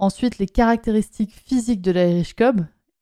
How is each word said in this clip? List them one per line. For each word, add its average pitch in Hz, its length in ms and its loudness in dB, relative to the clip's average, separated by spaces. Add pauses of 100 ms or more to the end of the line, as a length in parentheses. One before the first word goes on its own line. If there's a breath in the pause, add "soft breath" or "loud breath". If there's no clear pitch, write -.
ensuite 196 380 -2
les 196 100 -4
caractéristiques 226 840 0
physiques 233 500 -4
de 185 100 0
l'Irish 175 420 0
Cob, 226 320 0 (360)